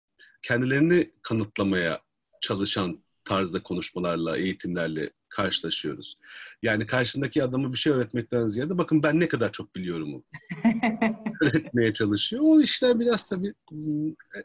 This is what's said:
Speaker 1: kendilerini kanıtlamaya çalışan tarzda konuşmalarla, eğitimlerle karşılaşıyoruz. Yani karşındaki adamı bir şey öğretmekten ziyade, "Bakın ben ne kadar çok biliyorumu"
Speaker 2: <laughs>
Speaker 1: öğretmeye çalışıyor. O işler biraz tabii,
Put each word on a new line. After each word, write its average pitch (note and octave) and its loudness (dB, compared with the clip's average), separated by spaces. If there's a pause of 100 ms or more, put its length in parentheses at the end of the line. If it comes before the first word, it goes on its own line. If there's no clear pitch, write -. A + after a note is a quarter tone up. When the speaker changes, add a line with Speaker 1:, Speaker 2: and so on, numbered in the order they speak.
(420)
Speaker 1:
kendilerini C#3 4 (120)
kanıtlamaya G2 0 (400)
çalışan G2 -2 (260)
tarzda F#2+ 0
konuşmalarla, E2+ -2
eğitimlerle F2 -4 (180)
karşılaşıyoruz. E2 -4 (440)
Yani A2 0
karşındaki B2+ 0
adamı C3 -2
bir B2 -4
şey D#3 2
öğretmekten A#2+ 0
ziyade, C3+ -2
"Bakın D#3+ 4
ben D#3 4
ne E3 4
kadar A2+ 0
çok - -12
biliyorumu" D#2+ -6 (240)
Speaker 2:
<laughs> A3 -2
Speaker 1:
öğretmeye A#2+ 2
çalışıyor. G#2+ -2
O D#4 8
işler B3 4
biraz A#3 0
tabii, G3 -4 (920)